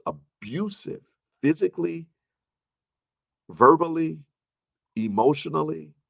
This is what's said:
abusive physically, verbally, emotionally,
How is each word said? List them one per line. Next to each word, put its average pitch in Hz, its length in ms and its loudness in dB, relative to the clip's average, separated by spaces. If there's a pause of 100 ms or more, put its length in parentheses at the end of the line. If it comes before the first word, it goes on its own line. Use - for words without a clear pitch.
abusive - 960 -10 (400)
physically, 165 640 -2 (1400)
verbally, 160 720 4 (760)
emotionally, 123 1000 -2 (160)